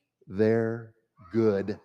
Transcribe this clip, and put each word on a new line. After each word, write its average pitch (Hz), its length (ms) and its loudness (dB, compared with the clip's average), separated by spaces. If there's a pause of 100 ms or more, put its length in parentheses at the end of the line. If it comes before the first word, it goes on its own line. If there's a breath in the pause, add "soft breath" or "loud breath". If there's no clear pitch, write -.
(280)
their 113 680 0 (380)
good. 101 520 0